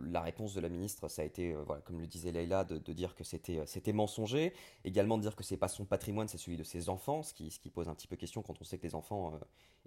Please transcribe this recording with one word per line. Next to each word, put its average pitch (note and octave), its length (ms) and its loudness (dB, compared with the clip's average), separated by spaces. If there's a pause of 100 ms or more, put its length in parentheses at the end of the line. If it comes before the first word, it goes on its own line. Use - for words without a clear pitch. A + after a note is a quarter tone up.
la E2+ 180 2
réponse G2 320 -2
de F#2+ 80 0
la E2+ 80 2
ministre, F2 400 -2
ça - 120 -2
a D#2 40 2
été, F2 280 0
euh, D2+ 100 -2
voilà, D2 200 -2
comme E2+ 160 -6
le E2 80 -4
disait E2+ 240 -4
Leïla, E2+ 320 4
de, E2 140 -2
de D#2+ 160 -4
dire E2+ 220 -2
que - 80 -10
c'était, E2+ 360 -2
euh, D2+ 60 0
c'était F#2+ 280 0
mensonger. A2+ 600 4 (300)
Également G2+ 340 6
de G#2+ 60 2
dire G#2+ 120 0
que - 80 -8
c'est F#2+ 140 -2
pas F#2+ 100 4
son G2+ 180 -4
patrimoine, G#2 420 2
c'est F#2 100 -6
celui E2+ 200 -4
de D#2+ 60 -2
ses F2 260 -4
enfants, C#3 320 0
ce D3+ 120 -8
qui, D#2+ 180 -8
ce - 80 -12
qui - 100 -12
pose E2+ 180 -2
un D#2+ 60 -2
petit - 140 -12
peu F#2 80 -6
question - 260 -6
quand G2+ 180 -8
on - 40 -14
sait F2+ 140 -6
que - 60 -8
les D#2+ 120 -2
enfants, E2 400 -4
euh, - 20 -4 (500)